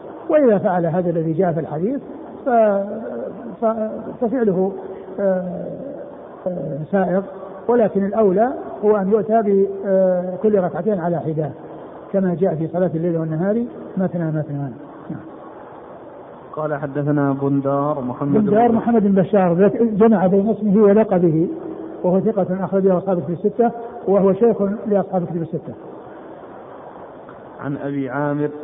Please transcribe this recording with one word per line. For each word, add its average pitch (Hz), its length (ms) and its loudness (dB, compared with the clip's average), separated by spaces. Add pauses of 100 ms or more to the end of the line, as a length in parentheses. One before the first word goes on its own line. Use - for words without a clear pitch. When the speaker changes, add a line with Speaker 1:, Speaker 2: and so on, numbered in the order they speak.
(300)
Speaker 1:
وإذا 262 280 6
فعل 180 280 0
هذا 175 240 0
الذي 160 240 0
جاء 170 200 2
في 165 60 -2
الحديث 170 400 -4 (460)
ف-، 277 40 -2 (1120)
ف-، 220 280 -2 (320)
ففعله، 196 500 0 (480)
آه، 185 460 -2 (840)
آه، 165 300 -6 (140)
سائغ، 190 300 2 (460)
ولكن 202 380 2
الأولى 208 480 2 (320)
هو 214 100 6
أن 190 160 0
يؤتى 220 340 4
بكل 190 1120 2
ركعتين 180 400 0
على 165 200 0
حدة 151 300 -2 (640)
كما 185 220 2
جاء 165 200 2
في 156 120 -2
صلاة 175 280 0
الليل 165 220 0
والنهار 175 480 0 (320)
مثنى 175 340 -2
مثنى. 143 380 -4 (1800)
Speaker 2:
قال: 151 220 -4
"حدثنا 143 580 0
بندار 139 680 0
محمد 127 320 -2
Speaker 1:
بندار 214 340 4
Speaker 2:
بن 233 80 4
Speaker 1:
محمد 226 280 2
بن 196 180 4
بشار، 185 500 4 (100)
جمع 214 460 4
بين 196 220 4
اسمه 214 340 4
ولقبه، 185 640 4 (560)
وهو 180 160 4
ثقة 190 460 0
أخرجه 190 320 4
أصحاب 175 200 0
الكتب 170 160 -4
الستة، 226 380 2 (360)
وهو 190 260 6
شيخ 208 280 4 (260)
لأصحاب 190 360 0
الكتب 165 180 -4
الستة". 156 320 -8 (1900)
Speaker 2:
عن 139 160 -6
أبي 139 320 -4
عامر 147 400 0 (140)